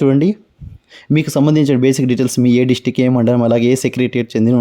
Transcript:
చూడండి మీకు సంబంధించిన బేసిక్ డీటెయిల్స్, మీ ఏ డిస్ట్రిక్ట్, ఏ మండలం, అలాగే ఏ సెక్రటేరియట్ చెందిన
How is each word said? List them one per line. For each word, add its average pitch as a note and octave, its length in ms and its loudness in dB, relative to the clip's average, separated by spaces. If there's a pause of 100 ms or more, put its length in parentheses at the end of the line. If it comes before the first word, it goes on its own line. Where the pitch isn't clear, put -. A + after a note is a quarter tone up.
చూడండి C#3 280 2 (840)
మీకు D3+ 180 -2
సంబంధించిన D3 500 2
బేసిక్ C3+ 260 0
డీటెయిల్స్, B2+ 340 -2
మీ B2 60 2 (100)
ఏ - 100 2
డిస్ట్రిక్ట్, B2+ 340 -4
ఏ B2+ 120 0
మండలం, A#2+ 320 0
అలాగే A#2 240 0
ఏ - 100 4
సెక్రటేరియట్ B2 500 -4
చెందిన A2+ 300 0